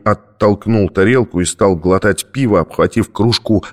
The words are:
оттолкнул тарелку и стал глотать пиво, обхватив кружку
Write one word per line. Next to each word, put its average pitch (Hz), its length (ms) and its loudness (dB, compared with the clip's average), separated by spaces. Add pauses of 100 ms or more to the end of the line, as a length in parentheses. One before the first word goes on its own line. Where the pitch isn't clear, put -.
оттолкнул 104 840 0
тарелку 101 520 0
и 87 40 0
стал 95 320 0
глотать 92 560 -2
пиво, 110 280 0
обхватив 87 520 -2
кружку 110 600 -2